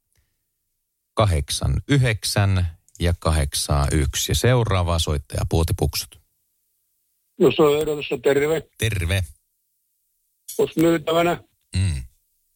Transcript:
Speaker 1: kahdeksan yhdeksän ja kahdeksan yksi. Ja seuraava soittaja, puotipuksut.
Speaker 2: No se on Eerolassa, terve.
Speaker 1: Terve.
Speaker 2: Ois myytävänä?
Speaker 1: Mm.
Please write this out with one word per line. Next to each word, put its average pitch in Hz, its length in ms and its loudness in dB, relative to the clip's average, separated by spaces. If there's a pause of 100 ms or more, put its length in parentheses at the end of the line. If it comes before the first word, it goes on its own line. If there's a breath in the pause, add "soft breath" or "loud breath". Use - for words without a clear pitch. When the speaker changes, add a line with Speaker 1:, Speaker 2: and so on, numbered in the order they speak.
(1160)
Speaker 1:
kahdeksan 78 720 0
yhdeksän 101 920 0 (220)
ja 85 180 2
kahdeksan 73 760 0
yksi. 71 380 -2
Ja 104 60 0
seuraava 95 640 2
soittaja, - 500 -2
puotipuksut. - 720 -2 (1200)
Speaker 2:
No 160 160 6
se 165 60 4
on 147 160 4
Eerolassa, 147 440 -4
terve. 147 400 2 (160)
Speaker 1:
Terve. 95 460 -2 (1300)
Speaker 2:
Ois - 180 -2
myytävänä? 165 680 0 (320)
Speaker 1:
Mm. 85 260 0 (540)